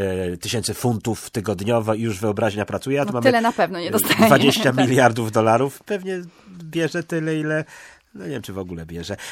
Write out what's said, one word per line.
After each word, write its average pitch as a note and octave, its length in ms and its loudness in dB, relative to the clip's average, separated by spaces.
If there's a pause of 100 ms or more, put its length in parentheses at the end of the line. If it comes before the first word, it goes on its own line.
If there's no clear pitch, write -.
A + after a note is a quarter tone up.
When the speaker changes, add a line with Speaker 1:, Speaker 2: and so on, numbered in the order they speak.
(320)
Speaker 1:
e, F2 40 -6
tysięcy G#2+ 380 -4
funtów A2+ 560 -4
tygodniowo G#2+ 640 0
i A2 80 -4
już G#2+ 180 -4
wyobraźnia G#2 460 0
pracuje. C3+ 340 -2
A C#3+ 40 0
tu G#3 40 -2
Speaker 2:
No, G#3 40 -4
Speaker 1:
mamy, B2 120 -4
Speaker 2:
tyle B3 160 6
na A3+ 120 0
pewno F3+ 280 -2
nie F3 80 -6
Speaker 1:
e, - 20 -6
Speaker 2:
dostanie. G#3+ 360 4
Speaker 1:
dwadzieścia C3+ 460 6
miliardów B2 540 4
Speaker 2:
<laughs> - 20 -4
Tak. G#2 60 -8
Speaker 1:
dolarów. A#2 520 4
Pewnie F#3+ 340 -6 (420)
bierze E3 400 -2
tyle, D#3+ 340 -4
ile D#3 280 -2 (500)
no G3 100 -14
nie F3 60 -8
wiem, B2+ 120 -6
czy G#2 100 -12
w F#2+ 60 -8
ogóle F2+ 280 -8
bierze. E2+ 300 -8 (160)